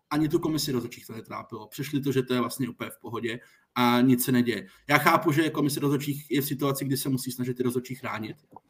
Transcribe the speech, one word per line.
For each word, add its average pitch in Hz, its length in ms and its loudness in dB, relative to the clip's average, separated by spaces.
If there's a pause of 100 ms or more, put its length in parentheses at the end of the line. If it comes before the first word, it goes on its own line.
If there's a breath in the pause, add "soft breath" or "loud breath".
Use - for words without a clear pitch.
ani 151 200 0
tu 165 100 2
komisi 156 320 -2
rozhodčích 120 360 -6
to 113 60 -14
netrápilo. 110 540 -12
Přešli 139 340 -6
to, 143 100 -2
že 127 120 2
to 127 100 -4
je 127 60 2
vlastně 117 300 -4
úplně 107 200 -10
v - 100 -18
pohodě 113 400 -8 (360 soft breath)
a 123 260 4
nic 123 240 4
se 135 60 0
neděje. 120 360 2 (220 loud breath)
Já 147 80 6
chápu, 165 340 6
že 156 180 2
komise 147 300 0
rozhodčích 143 520 -2
je 139 100 2
v 143 40 -2
situaci, 139 400 -2
kdy 135 120 0
se 143 120 -4
musí 127 220 -2
snažit 123 260 -4
ty 123 60 0
rozhodčí 123 320 -2
chránit. 107 420 -8 (320)